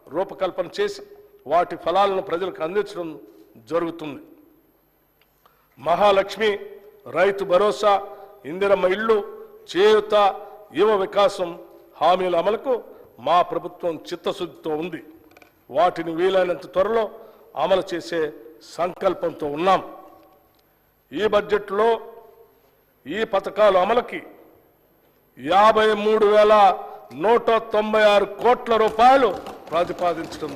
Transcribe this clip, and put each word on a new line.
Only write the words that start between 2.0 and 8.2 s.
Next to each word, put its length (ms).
ప్రజలకు 440
అందించడం 420
జరుగుతుంది. 500
మహాలక్ష్మి, 720
రైతు 260
భరోసా, 480